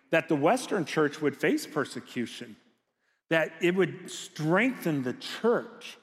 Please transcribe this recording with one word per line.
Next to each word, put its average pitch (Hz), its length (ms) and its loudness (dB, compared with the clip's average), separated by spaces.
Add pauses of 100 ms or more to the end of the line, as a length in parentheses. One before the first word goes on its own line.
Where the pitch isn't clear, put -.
that 160 180 2
the 160 80 4
Western 170 500 2
church 147 360 0
would 143 160 0
face 254 300 0
persecution, 117 880 -6 (720)
that 160 320 0
it 180 140 4
would 165 340 0
strengthen 165 960 0
the 123 100 -2
church. - 880 -2